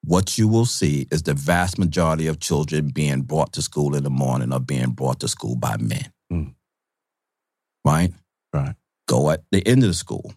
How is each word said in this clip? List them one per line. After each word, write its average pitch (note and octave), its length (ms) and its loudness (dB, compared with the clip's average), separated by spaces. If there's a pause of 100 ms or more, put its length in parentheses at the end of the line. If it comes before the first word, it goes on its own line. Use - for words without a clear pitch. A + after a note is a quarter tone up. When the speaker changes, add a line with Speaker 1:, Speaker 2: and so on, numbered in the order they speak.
Speaker 1:
What F#2 360 0
you A2 100 4
will A2+ 180 4
see D2 440 0
is D#2+ 140 0
the D#2 100 0
vast E2+ 440 0
majority D#2+ 480 2
of D#2 140 -2
children D2+ 480 0
being C#2 340 0
brought C#2+ 300 -2
to D2 100 -6
school C#2+ 320 -2
in C#2+ 100 0
the C#2+ 60 -2 (140)
morning B1+ 280 0
are C2 60 -2 (160)
being B1+ 180 0
brought B1+ 280 -4
to - 80 -4
school - 280 -6
by A1+ 200 -4
men. - 340 -4 (200)
Speaker 2:
Hmm. E2 140 -2 (1400)
Speaker 1:
Right? D#2+ 280 2 (420)
Speaker 2:
Right. C#2 200 -2 (340)
Speaker 1:
Go C2+ 220 2
at D#2 200 -2
the G2 160 2
end B2+ 160 6
of A2 60 4
the F2 60 2
school - 420 -8